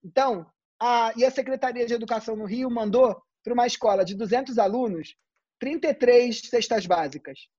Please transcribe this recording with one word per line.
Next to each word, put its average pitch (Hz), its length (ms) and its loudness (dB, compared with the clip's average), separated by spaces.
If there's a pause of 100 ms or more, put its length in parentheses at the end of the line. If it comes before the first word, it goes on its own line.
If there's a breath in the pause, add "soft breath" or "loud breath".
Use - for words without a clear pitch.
Então, 208 420 0 (340)
a, 233 360 2
e 240 80 2
a 262 60 4
Secretaria 262 560 -4
de 233 80 -2
Educação 220 420 -6
no 214 80 -10
Rio 240 260 -4
mandou 226 500 2 (220)
pra - 100 -6
uma 240 140 2
escola 202 380 0
de 185 100 -8
duzentos 233 440 -2
alunos 202 560 -2 (440)
trinta 311 300 -4
e 285 60 2
três 240 460 4
cestas 220 460 -2
básicas. 151 520 -2 (200)